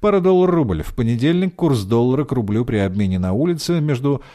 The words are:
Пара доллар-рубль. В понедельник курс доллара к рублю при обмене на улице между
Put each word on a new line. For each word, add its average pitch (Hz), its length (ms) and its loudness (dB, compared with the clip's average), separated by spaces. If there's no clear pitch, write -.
Пара 202 200 2
доллар-рубль. 175 640 2
В - 120 -10
понедельник 139 640 0
курс 135 280 0
доллара 123 400 0
к - 80 -6
рублю 113 340 -2
при 113 100 -2
обмене 95 420 0
на 92 140 -2
улице 165 480 -2
между 143 420 -2